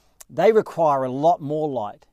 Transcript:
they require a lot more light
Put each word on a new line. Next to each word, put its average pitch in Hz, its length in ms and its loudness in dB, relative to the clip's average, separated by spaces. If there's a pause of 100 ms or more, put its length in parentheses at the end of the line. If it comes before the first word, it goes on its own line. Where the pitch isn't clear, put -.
(300)
they 175 240 2
require 156 500 0
a 127 80 -4
lot 147 300 0
more 151 260 -6
light 110 460 -8